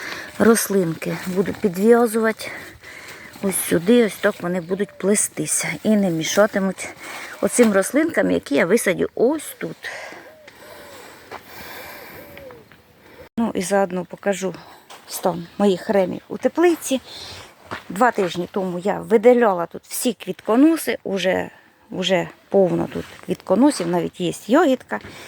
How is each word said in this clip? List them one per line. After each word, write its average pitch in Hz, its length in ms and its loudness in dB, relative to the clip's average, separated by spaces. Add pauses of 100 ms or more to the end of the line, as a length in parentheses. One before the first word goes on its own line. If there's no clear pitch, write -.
(400)
рослинки 190 800 2 (100)
буду 180 260 -2
підв'язувати 220 1000 2 (880)
ось 196 180 -2 (100)
сюди, 208 360 4
ось 190 100 -4
так 202 260 0
вони 180 200 -4
будуть 185 360 -6
плестися 190 720 -2 (160)
і 214 120 4
не 196 140 2
мішатимуть 190 800 0 (520)
оцим 220 320 2
рослинкам, 196 580 0
які 175 240 -2
я 220 100 2
висадю 170 500 0
ось 294 420 -2
тут. 165 200 -12 (3500)
Ну 226 180 0
і 196 60 -2
заодно 185 440 0
покажу 185 500 -4 (520)
стан 170 400 -4 (100)
моїх 196 320 2
ремів 180 380 0
у - 100 -10
теплиці. 302 640 2 (880)
Два 220 220 4
тижні 175 400 -2
тому 185 280 -4
я 180 200 -2
видаляла 202 640 4
тут 180 180 -14
всі - 300 -4
квітконоси, 254 880 2
уже, 185 460 -2 (420)
уже 180 360 0 (220)
повно 170 440 2
тут 170 120 -6 (200)
квітконосів, 196 640 2
навіть 170 340 -2
є 165 120 -2 (140)
ягідка, 262 520 2 (280)